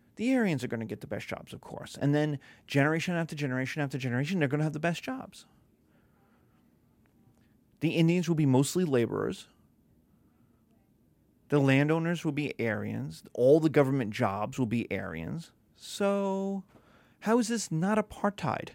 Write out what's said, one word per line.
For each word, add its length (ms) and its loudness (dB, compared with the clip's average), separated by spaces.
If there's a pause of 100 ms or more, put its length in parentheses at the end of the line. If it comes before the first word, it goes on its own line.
(160)
The 180 0
Aryans 280 2
are 60 -6
gonna 160 -4
get 160 -8
the 60 -12
best 200 -8
jobs, 280 -10
of 80 -16
course. 360 -14
And 160 2
then 240 0 (280)
generation 480 2
after 200 -4
generation 460 -4
after 160 -4
generation, 420 -2
they're 80 2
gonna 160 0
have 120 -2
the 40 -8
best 240 -2
jobs. 440 -12 (2250)
The 120 2
Indians 360 4
will 80 2
be 80 4
mostly 400 4
laborers. 600 0 (2000)
The 100 2
landowners 680 2
will 60 0
be 280 -4
Aryans. 720 -4
All 260 6
the 120 2
government 400 2
jobs 480 -2
will 80 0
be 240 -2
Aryans. 600 -6 (260)
So 840 -4 (580)
how 180 2
is 100 0
this 240 -4
not 240 0
apartheid? 800 -4